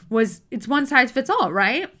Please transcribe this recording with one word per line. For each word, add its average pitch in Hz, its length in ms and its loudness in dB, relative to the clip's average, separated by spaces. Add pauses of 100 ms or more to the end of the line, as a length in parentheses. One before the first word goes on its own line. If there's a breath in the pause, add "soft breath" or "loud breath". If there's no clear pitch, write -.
was 226 320 -2 (100)
it's - 160 -8
one 285 180 0
size 254 260 4
fits 262 180 -2
all, 392 220 0
right? 208 480 0